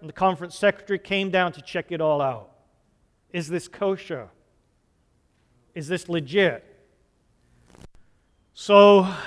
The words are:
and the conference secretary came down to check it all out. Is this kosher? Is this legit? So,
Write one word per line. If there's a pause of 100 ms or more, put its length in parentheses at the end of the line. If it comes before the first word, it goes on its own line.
and
the
conference
secretary
came
down
to
check
it
all
out. (800)
Is
this
kosher? (1500)
Is
this
legit? (1900)
So, (200)